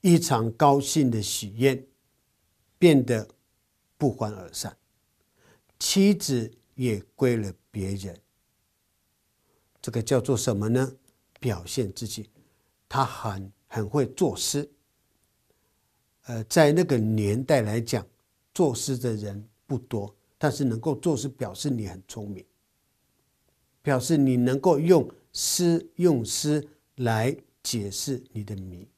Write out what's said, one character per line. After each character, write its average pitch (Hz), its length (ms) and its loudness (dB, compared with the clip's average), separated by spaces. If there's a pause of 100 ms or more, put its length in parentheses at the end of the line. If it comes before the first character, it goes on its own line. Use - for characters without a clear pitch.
一 170 180 6
场 117 340 0
高 143 280 6
兴 131 300 2
的 110 120 -2
喜 98 340 -8
宴 131 300 2 (880)
变 147 280 6
得 117 240 -2 (680)
不 143 140 0
欢 107 220 -4
而 92 200 -16
散， - 240 -12 (1000)
妻 196 340 4
子 123 380 -2 (240)
也 117 260 -2 (140)
归 123 220 2
了 101 160 -4 (180)
别 98 240 -6
人。 95 240 -12 (1600)
这 117 120 -8
个 117 100 -2
叫 127 180 2
做 127 160 0
什 110 200 -2
么 107 120 -2
呢？ 131 280 0 (420)
表 90 260 -4
现 101 280 -4
自 - 140 -12
己。 104 240 -12 (580)
他 135 160 0
很， 98 480 -8 (160)
很 107 200 -6
会 143 180 0
作 - 300 -2
诗。 - 320 -4 (1600)
呃， 113 200 -6
在 147 280 4
那 170 100 4
个 147 160 2
年 107 440 0
代 131 200 2
来 107 180 -2
讲， 113 240 -4 (480)
作 147 220 2
诗 127 240 -6
的 117 160 -4
人 104 340 -10 (200)
不 131 100 -4
多， 101 340 -6 (240)
但 151 140 0
是 143 140 -4
能 113 160 0
够 143 160 -2
作 156 200 -2
诗 143 120 -6
表 107 260 -8
示 143 160 -6
你 110 160 -4
很 92 220 -14
聪 104 200 -12
明， 92 160 -14 (1400)
表 135 200 2
示 156 160 0
你 135 200 4
能 127 220 2
够 147 220 4
用 165 280 4 (240)
诗， 170 640 0
用 156 300 2
诗 147 440 -2 (280)
来 120 400 0 (260)
解 104 260 -6
释 123 320 -6 (120)
你 107 100 -8
的 101 140 -10
谜。 92 420 -14